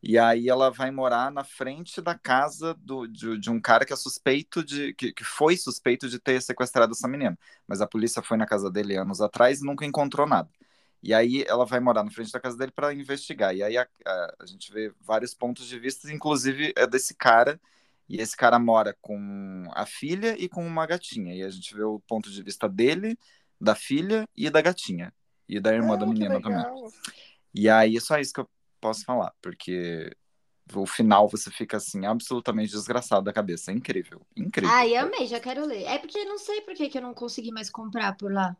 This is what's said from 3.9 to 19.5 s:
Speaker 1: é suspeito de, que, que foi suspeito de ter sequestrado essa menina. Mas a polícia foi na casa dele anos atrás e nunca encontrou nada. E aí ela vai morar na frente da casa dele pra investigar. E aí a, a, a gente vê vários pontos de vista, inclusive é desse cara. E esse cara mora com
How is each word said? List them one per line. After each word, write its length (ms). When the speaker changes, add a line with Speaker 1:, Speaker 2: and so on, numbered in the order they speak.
Speaker 1:
é 40
suspeito 680
de, 300
que, 180
que 120
foi 340
suspeito 500
de 100
ter 220
sequestrado 520
essa 140
menina. 320
Mas 160
a 40
polícia 360
foi 160
na 80
casa 240
dele 260
anos 240
atrás 400
e 60
nunca 180
encontrou 420
nada. 220
E 100
aí 340
ela 200
vai 140
morar 220
na 80
frente 220
da 80
casa 160
dele 160
pra 220
investigar. 600
E 80
aí 140
a, 100
a, 340
a 60
gente 260
vê 180
vários 320
pontos 320
de 120
vista, 320
inclusive 680
é 80
desse 280
cara. 460
E 140
esse 120
cara 240
mora 440
com 720